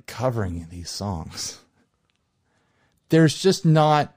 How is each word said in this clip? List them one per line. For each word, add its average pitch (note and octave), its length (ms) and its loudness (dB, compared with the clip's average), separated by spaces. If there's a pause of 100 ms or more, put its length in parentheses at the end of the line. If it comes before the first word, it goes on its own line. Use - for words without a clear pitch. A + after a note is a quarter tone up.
covering G2+ 640 -6
these F2 200 -14
songs. - 680 -10 (1500)
There's D#3+ 320 4
just F#3+ 240 0
not, D3+ 520 4